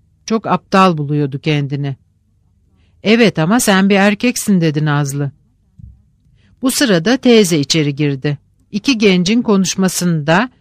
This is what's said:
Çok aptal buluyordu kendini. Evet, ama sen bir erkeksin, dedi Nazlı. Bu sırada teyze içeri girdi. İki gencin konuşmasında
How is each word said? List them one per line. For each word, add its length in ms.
Çok 200
aptal 520
buluyordu 400
kendini. 580
Evet, 360
ama 220
sen 280
bir 80
erkeksin, 640
dedi 240
Nazlı. 460
Bu 80
sırada 460
teyze 420
içeri 360
girdi. 440
İki 280
gencin 440
konuşmasında 1080